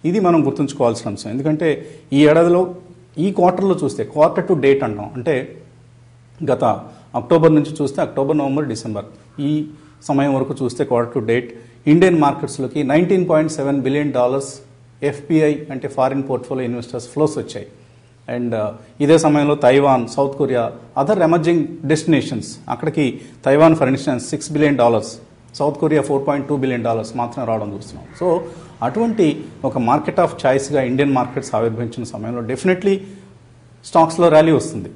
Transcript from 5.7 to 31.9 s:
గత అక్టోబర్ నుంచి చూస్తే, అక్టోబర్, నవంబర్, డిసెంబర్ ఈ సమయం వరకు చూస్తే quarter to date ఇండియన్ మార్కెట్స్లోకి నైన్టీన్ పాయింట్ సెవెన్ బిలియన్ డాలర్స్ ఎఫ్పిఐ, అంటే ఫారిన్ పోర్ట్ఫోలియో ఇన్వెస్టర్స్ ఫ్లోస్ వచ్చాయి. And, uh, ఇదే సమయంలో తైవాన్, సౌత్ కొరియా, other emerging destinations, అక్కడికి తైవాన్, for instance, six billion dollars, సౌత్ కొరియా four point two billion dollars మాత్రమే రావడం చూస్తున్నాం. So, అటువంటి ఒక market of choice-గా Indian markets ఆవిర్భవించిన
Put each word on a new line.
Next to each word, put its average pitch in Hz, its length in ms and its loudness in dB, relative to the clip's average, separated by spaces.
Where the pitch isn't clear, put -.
గత 127 140 0
అక్టోబర్ 160 400 4
నుంచి 147 280 0
చూస్తే, 139 200 -4
అక్టోబర్, 143 360 -2
నవంబర్, 139 280 -2
డిసెంబర్ 107 380 -8
ఈ 151 260 -2
సమయం 139 320 0
వరకు 135 280 -2
చూస్తే 123 220 -2
quarter 120 340 -2
to 107 80 -4
date 120 200 0
ఇండియన్ 175 340 6
మార్కెట్స్లోకి 143 600 -2
నైన్టీన్ 175 460 2
పాయింట్ 156 240 2
సెవెన్ 139 280 -2
బిలియన్ 139 320 -2
డాలర్స్ 127 420 -2
ఎఫ్పిఐ, 151 520 0
అంటే 131 180 -10
ఫారిన్ 135 420 -2
పోర్ట్ఫోలియో 127 340 -4
ఇన్వెస్టర్స్ 120 440 -8
ఫ్లోస్ 147 300 0
వచ్చాయి. - 280 -10
And, 123 140 -4
uh, 107 180 -2
ఇదే 151 180 8
సమయంలో 147 360 4
తైవాన్, 131 540 4
సౌత్ 139 280 -2
కొరియా, 123 360 0
other 185 220 2
emerging 165 400 2
destinations, 143 580 0
అక్కడికి 147 520 -4
తైవాన్, 156 320 6
for 147 80 2
instance, 131 340 0
six - 340 -8
billion 147 240 2
dollars, 117 420 2
సౌత్ 147 240 -2
కొరియా 156 240 2
four 139 260 -2
point 143 200 -4
two 147 80 -2
billion 127 280 -2
dollars 113 320 -4
మాత్రమే 120 300 -6
రావడం 107 300 -4
చూస్తున్నాం. - 300 -16
So, 175 220 0
అటువంటి 196 600 0
ఒక 131 140 -4
market 131 380 0
of 170 120 2
choice-గా 135 540 0
Indian 135 300 0
markets 123 420 -4
ఆవిర్భవించిన 117 500 -4